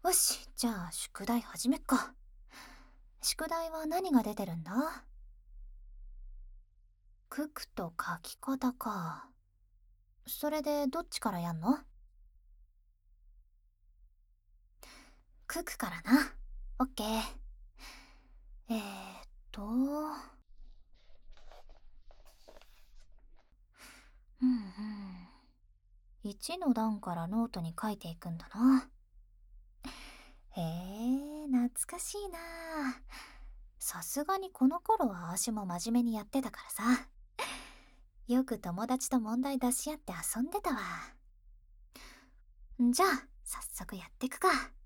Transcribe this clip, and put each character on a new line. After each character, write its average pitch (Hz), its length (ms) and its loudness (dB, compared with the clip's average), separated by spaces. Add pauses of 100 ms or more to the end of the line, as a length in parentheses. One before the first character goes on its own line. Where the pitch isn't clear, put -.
(140)
し、 - 420 2
じ 240 120 0
ゃ 185 200 -2
あ 160 40 -10
宿 - 340 -8
題 233 160 4
始 - 280 -2
め 311 80 4
っ - 40 -8
か。 - 320 2 (1080)
宿 - 260 0
題 330 220 -2
は 320 160 -4
何 349 260 2
が 240 120 8
出 208 120 -2
て 202 100 -2
る 170 100 -4
ん 165 80 -6
だ？ 170 80 -10 (2500)
九 294 200 -4
九 - 200 -12
と 170 300 -6
書 170 220 -4
き - 160 -14
方 262 360 0
か。 180 560 -6 (1000)
そ - 220 -2
れ 302 120 2
で 294 260 2
ど 330 140 0
っ - 80 -10
ち - 100 -6
か 214 120 0
ら 175 80 -2
や 170 140 -2
ん 160 60 -4
の？ 240 200 4 (3750)
九 339 160 -4
九 - 140 -10
か 196 120 -2
ら 165 120 -8
な。 254 320 4 (460)
オ 254 40 6
ッ 262 120 4
ケ 214 80 -4
ー。 214 40 0 (1600)
え 226 60 2
ー 214 40 -2
っ - 20 -4 (680)
と、 208 120 -8
う - 20 -6
ん 285 440 2 (4000)
う 254 40 4
ん。 202 840 0 (920)
一 262 340 -6
の 311 160 4
段 220 280 2
か 175 140 -4
ら 170 120 -2
ノ 226 200 0
ー 233 40 -8
ト 185 100 -4
に 165 180 -4
書 220 100 0
い 208 80 -2
て 175 120 -10
い 165 60 -8
く - 140 -10
ん 165 80 -4
だ - 180 -12
な。 262 340 8 (1700)
へ 185 60 -2
え、 240 880 -2
懐 247 220 4 (180)
か 349 120 -8
し - 180 -6
い 403 120 -4
な。 339 100 -8 (1400)
さ - 220 -6
す 285 220 -2
が 381 140 2
に 381 140 -6
こ 262 160 6
の 330 120 6
頃 427 300 4
は 170 220 -6
あ - 20 -4
ー 180 40 -2
し - 140 0
も 208 140 -2
真 175 260 -2
面 240 140 8
目 233 60 2
に 220 40 0
や 208 80 -2
っ - 40 -10
て 269 140 2
た 226 100 -4
か - 120 -14
ら - 60 -16
さ。 247 380 4 (1200)
よ 247 180 6
く 240 120 -2
友 190 300 -4
達 254 220 0
と 254 100 6
問 226 220 6
題 277 180 2
出 247 140 6
し 302 180 0
合 302 40 -4
っ - 20 -16
て - 160 -8
遊 170 280 -2
ん 294 80 2
で 403 120 0
た 349 80 0
わ。 254 80 2 (2000)
ん 240 120 8
じ - 100 6
ゃ - 20 10
あ、 381 40 8 (340)
早 - 260 -8
速 - 280 -8
や 180 80 -10
っ - 120 -20
て 262 120 -2
く - 100 -8
か。 381 80 6 (380)